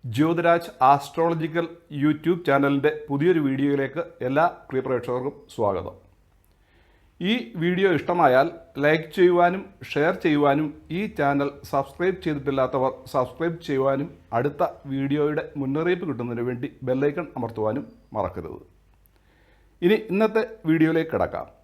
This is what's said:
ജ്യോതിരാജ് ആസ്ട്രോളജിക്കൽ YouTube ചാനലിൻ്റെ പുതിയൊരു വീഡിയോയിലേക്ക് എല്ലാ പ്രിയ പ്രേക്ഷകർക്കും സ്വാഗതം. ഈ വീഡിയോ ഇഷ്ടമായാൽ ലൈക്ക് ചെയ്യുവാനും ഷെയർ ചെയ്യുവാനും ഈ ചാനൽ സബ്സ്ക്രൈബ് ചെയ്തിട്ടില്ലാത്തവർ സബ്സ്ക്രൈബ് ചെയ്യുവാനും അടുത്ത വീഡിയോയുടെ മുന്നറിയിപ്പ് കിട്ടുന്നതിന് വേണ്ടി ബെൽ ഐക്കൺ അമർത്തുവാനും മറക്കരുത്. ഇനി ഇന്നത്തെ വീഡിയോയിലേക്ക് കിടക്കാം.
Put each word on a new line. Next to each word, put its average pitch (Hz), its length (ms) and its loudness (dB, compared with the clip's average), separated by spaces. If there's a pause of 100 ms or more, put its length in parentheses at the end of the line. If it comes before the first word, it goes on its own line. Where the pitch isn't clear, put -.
(160)
ജ്യോതിരാജ് 170 540 2 (200)
ആസ്ട്രോളജിക്കൽ 165 760 0 (360)
YouTube 151 440 0
ചാനലിൻ്റെ 143 460 2 (160)
പുതിയൊരു 160 400 2
വീഡിയോയിലേക്ക് 139 540 -2 (260)
എല്ലാ 147 180 2 (220)
പ്രിയ 127 180 -2
പ്രേക്ഷകർക്കും 127 480 -4 (200)
സ്വാഗതം. 98 420 -2 (1200)
ഈ 190 140 0 (280)
വീഡിയോ 180 360 2
ഇഷ്ടമായാൽ 151 500 4 (360)
ലൈക്ക് 156 340 2
ചെയ്യുവാനും 180 460 4 (280)
ഷെയർ 156 220 2 (120)
ചെയ്യുവാനും 147 420 4 (300)
ഈ 196 40 -2 (160)
ചാനൽ 139 320 0 (220)
സബ്സ്ക്രൈബ് 170 540 -2
ചെയ്തിട്ടില്ലാത്തവർ 135 680 0 (220)
സബ്സ്ക്രൈബ് 160 440 -2 (100)
ചെയ്യുവാനും 139 420 0 (280)
അടുത്ത 143 320 -2 (240)
വീഡിയോയുടെ 147 500 -2 (180)
മുന്നറിയിപ്പ് 165 480 -2
കിട്ടുന്നതിന് 120 400 -6
വേണ്ടി 123 200 -8 (200)
ബെൽ 131 200 0
ഐക്കൺ 156 180 -6 (120)
അമർത്തുവാനും 110 460 -4 (320)
മറക്കരുത്. 90 440 -6 (1200)
ഇനി 208 120 6 (160)
ഇന്നത്തെ 214 300 2 (260)
വീഡിയോയിലേക്ക് 160 460 2
കിടക്കാം. - 340 -4 (140)